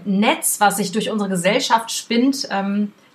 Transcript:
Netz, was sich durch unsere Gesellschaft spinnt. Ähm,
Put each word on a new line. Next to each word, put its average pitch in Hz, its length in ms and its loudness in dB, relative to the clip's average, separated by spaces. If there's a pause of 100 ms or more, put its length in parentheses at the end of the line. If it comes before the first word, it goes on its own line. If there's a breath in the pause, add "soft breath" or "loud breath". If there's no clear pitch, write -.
Netz, 214 540 0
was 202 200 4
sich 185 120 -2
durch 208 180 -2
unsere 202 220 -2
Gesellschaft 202 640 0
spinnt. 254 580 0
Ähm, 202 420 -2 (220 soft breath)